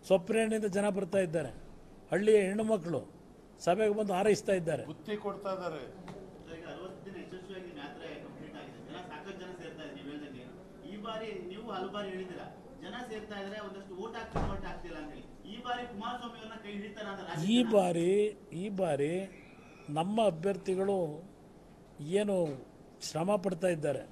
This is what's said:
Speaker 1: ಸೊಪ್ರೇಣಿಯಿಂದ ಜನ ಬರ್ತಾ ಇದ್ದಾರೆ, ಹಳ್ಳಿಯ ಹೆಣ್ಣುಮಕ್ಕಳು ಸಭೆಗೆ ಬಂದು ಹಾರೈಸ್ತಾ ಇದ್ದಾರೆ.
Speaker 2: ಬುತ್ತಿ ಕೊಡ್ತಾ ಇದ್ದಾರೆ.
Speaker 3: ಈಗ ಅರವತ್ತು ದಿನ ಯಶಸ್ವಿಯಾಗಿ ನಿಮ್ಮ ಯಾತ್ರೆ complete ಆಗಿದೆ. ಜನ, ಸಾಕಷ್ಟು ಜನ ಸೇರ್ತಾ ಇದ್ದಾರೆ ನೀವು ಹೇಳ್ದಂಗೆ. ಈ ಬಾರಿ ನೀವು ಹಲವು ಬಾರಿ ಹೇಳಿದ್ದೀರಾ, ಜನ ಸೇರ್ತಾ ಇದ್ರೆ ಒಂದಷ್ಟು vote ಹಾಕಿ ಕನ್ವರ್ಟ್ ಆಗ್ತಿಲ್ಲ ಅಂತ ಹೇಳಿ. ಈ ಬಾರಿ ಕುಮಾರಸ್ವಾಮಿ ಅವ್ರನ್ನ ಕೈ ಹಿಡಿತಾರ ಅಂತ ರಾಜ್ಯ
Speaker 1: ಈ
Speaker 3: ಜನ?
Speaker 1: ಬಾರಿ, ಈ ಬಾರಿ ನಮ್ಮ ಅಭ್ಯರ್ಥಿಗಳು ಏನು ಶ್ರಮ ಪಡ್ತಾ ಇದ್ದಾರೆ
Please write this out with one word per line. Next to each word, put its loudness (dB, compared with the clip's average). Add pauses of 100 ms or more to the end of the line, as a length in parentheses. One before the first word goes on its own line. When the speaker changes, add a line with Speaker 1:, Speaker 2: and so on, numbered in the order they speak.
Speaker 1:
ಸೊಪ್ರೇಣಿಯಿಂದ 4
ಜನ 4 (100)
ಬರ್ತಾ 2
ಇದ್ದಾರೆ, 0 (600)
ಹಳ್ಳಿಯ 8
ಹೆಣ್ಣುಮಕ್ಕಳು 2 (640)
ಸಭೆಗೆ 6
ಬಂದು 2
ಹಾರೈಸ್ತಾ 6
ಇದ್ದಾರೆ. 2
Speaker 2:
ಬುತ್ತಿ -4 (120)
ಕೊಡ್ತಾ -2
ಇದ್ದಾರೆ. -2 (760)
Speaker 3:
ಈಗ -12
ಅರವತ್ತು -10
ದಿನ -10
ಯಶಸ್ವಿಯಾಗಿ -10
ನಿಮ್ಮ -12
ಯಾತ್ರೆ -10 (180)
complete -12
ಆಗಿದೆ. -14
ಜನ, -10 (140)
ಸಾಕಷ್ಟು -10
ಜನ -10 (100)
ಸೇರ್ತಾ -10
ಇದ್ದಾರೆ -10
ನೀವು -10
ಹೇಳ್ದಂಗೆ. -10 (460)
ಈ -8 (120)
ಬಾರಿ -4 (220)
ನೀವು -10 (100)
ಹಲವು -4
ಬಾರಿ -2
ಹೇಳಿದ್ದೀರಾ, -6 (360)
ಜನ -8 (140)
ಸೇರ್ತಾ -8
ಇದ್ರೆ -6 (100)
ಒಂದಷ್ಟು -10
vote -6
ಹಾಕಿ -8
ಕನ್ವರ್ಟ್ 0
ಆಗ್ತಿಲ್ಲ -8
ಅಂತ -10
ಹೇಳಿ. -12 (280)
ಈ -8 (100)
ಬಾರಿ -2 (100)
ಕುಮಾರಸ್ವಾಮಿ -6
ಅವ್ರನ್ನ -12
ಕೈ -8
ಹಿಡಿತಾರ -8
ಅಂತ -8
ರಾಜ್ಯ 2
Speaker 1:
ಈ 10
Speaker 3:
ಜನ? 2
Speaker 1:
ಬಾರಿ, 6 (500)
ಈ -4 (160)
ಬಾರಿ 4 (840)
ನಮ್ಮ 2 (140)
ಅಭ್ಯರ್ಥಿಗಳು 2 (1200)
ಏನು 4 (720)
ಶ್ರಮ 0 (140)
ಪಡ್ತಾ 2
ಇದ್ದಾರೆ 0